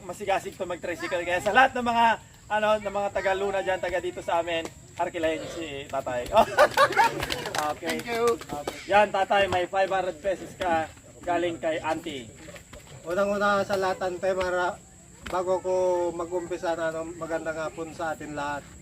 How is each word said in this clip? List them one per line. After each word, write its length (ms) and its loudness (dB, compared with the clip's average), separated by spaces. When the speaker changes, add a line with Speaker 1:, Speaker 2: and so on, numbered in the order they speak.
Speaker 1:
masigasig 480 -2
to 160 -6
mag-tricycle. 560 -4
Kaya 160 2
sa 120 0
lahat 200 8
ng 120 -2
mga, 200 4
ano, 140 2
ng 160 -4
mga 160 0
taga 240 0
Luna 320 0
dyan, 160 0
taga 160 -2
dito 240 -4
sa 240 0
amin, 240 -2
arkilahin 400 -2
niyo 160 -10
si 100 -8
tatay. 400 -4
<laughs> 40 -6
Okay. 320 -2
Speaker 2:
Thank 160 -6
you. 140 2
Speaker 1:
Okay. 560 -8
Yan, 180 8
tatay, 380 2
may 180 2
five 220 2
hundred 320 -2
pesos 400 -4
ka 260 2
galing 340 0
kay 220 -2
auntie. 480 -6
Speaker 3:
Unang-una 560 2
sa 160 0
lahat, 240 0
ante, 320 0
mara-, 400 0
bago 320 0
ko 100 0
mag-umpisa 640 -4
na, 160 -2
ano, 240 -6
magandang 400 -4
hapon 400 -6
sa 180 -4
atin 220 -10
lahat. 320 -6